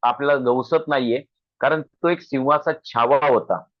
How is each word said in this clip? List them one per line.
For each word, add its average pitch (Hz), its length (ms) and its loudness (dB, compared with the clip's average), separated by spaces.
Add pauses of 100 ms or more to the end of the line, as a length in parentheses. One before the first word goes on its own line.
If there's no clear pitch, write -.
आपल्याला 135 380 0
गवसत 123 480 0
नाहीये, 123 340 -2 (380)
कारण 151 220 0
तो - 260 -4
एक 175 120 0
सिंहाचा 143 500 -2 (140)
छावा 127 440 2
होता. 104 300 0 (220)